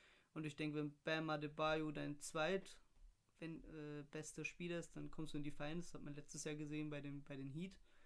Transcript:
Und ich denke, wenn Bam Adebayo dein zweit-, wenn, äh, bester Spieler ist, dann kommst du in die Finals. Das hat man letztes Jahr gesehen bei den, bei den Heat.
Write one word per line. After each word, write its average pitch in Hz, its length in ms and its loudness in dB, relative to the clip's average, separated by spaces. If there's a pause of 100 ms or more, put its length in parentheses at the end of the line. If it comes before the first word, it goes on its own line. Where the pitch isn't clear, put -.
(340)
Und 156 120 0
ich 151 80 -2
denke, 151 240 2
wenn 147 240 2
Bam 160 280 4
Adebayo 156 600 4
dein 147 300 0
zweit-, 175 580 2 (640)
wenn, 165 240 -4
äh, 147 460 -6
bester 156 340 -4
Spieler 170 340 0
ist, 165 180 -6
dann 147 140 -2
kommst 156 240 0
du 151 40 2
in 147 60 2
die 147 60 2
Finals. 156 360 0
Das - 80 -6
hat 139 80 -6
man 143 120 -4
letztes 147 300 -6
Jahr 151 100 2
gesehen 151 340 0
bei 147 120 -2
den, 143 240 -4
bei 147 120 -6
den 135 140 -4
Heat. 180 260 -4 (300)